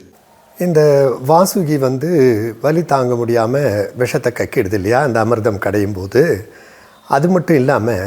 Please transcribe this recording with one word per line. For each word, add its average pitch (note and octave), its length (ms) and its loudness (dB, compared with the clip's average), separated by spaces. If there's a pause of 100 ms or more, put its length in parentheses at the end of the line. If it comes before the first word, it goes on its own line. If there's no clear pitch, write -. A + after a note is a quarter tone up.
(600)
இந்த D3+ 520 2 (160)
வாசுகி E3 520 2
வந்து C3 840 0
வலி D#3+ 240 0
தாங்க B2 400 -2
முடியாம A#2 600 0 (100)
விஷத்தை B2 360 -2
கக்கிடுது G2 420 -4
இல்லையா, G#2+ 280 0
அந்த A2+ 240 0
அமிர்தம் A2 320 0
கடையும் G#2 360 -2
போது. G2+ 560 -2 (580)
அது D3 220 0
மட்டும் F3 260 2
இல்லாம, B2 360 2 (160)